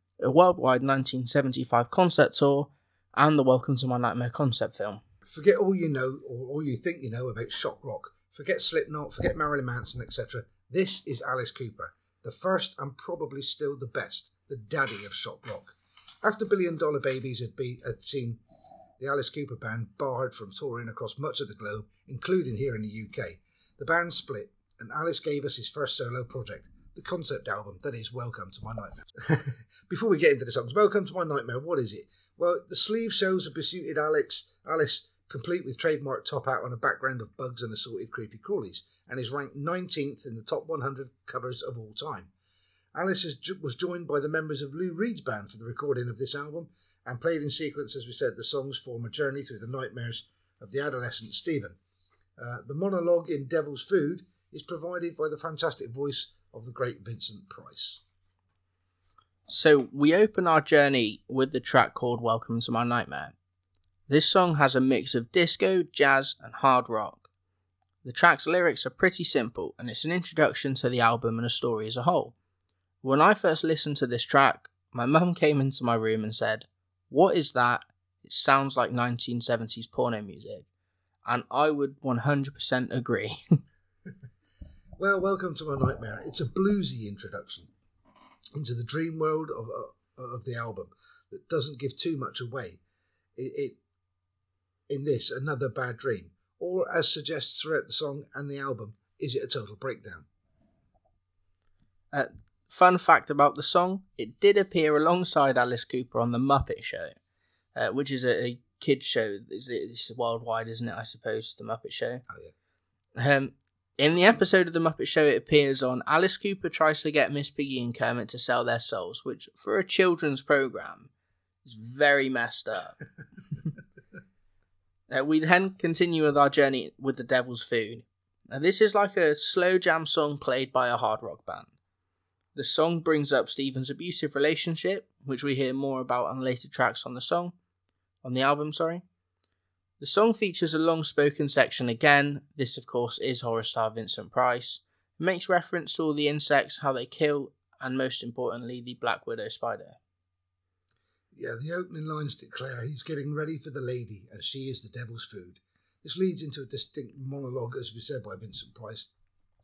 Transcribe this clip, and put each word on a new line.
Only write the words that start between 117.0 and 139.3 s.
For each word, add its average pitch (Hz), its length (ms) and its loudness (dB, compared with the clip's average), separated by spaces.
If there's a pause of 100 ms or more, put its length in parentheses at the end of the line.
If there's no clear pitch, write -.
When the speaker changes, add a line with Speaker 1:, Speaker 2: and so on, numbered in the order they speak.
Speaker 1:
to 156 100 -2
get 143 180 4
Miss 143 180 -2
Piggy 135 320 -4
and 120 160 -4
Kermit 117 340 -2
to 123 100 -6
sell 123 240 2
their 117 160 0
souls, 92 440 -6
which, - 300 -10
for 107 240 -2
a 190 80 0
children's 165 560 2
programme, - 680 0 (540)
is 120 100 -20
very 135 540 4
messed 120 380 -2
up. 101 320 -6
<laughs> - 60 -14 (2000)
Uh, 135 100 0
we 156 140 4
then 180 400 4
continue 165 460 2
with 143 120 4
our 143 120 8
journey 135 420 2 (100)
with 131 160 -2
The 127 60 -8
Devil's 123 400 0
Food. 113 400 -2 (460)
Now, 135 100 -8
this 175 220 4
is 208 160 6
like 202 200 2
a 156 200 4
slow 185 420 4
jam 160 280 2
song 147 320 2
played 131 340 -2
by 127 160 2
a 120 80 2
hard 110 260 0
rock 95 240 -12
band. - 200 -10 (880)
The 135 80 -4
song 165 340 4
brings 151 340 2
up 127 160 2
Stephen's 131 420 -4
abusive 160 440 -4
relationship, 160 720 0 (180)
which 131 200 -4
we 143 100 2
hear 131 180 2
more 135 280 -2
about 123 260 0
on 131 140 -4
later 127 280 -2
tracks 123 380 0
on 127 80 -10
the 123 60 -8
song, 175 320 0 (720)
on 127 100 -6
the 127 60 0
album, 147 320 2
sorry. 170 300 -2 (960)